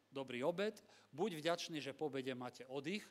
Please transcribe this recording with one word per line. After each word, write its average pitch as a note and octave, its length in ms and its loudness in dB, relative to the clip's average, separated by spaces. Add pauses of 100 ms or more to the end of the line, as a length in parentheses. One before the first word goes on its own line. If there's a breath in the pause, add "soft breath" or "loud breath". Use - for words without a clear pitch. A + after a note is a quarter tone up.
(100)
dobrý C3 320 -2
obed, F#3+ 400 2 (320 loud breath)
buď E3+ 240 2
vďačný, E3 400 2
že C3+ 160 -4
po D3+ 160 0
obede C3 240 0
máte B2 320 -6
oddych C#3+ 440 -2